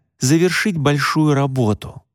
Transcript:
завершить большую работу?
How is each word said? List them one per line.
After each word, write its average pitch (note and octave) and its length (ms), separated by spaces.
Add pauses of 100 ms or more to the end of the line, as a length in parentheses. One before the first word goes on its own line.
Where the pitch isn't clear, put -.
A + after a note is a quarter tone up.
(180)
завершить E3+ 580
большую D3 580
работу? C3 680 (120)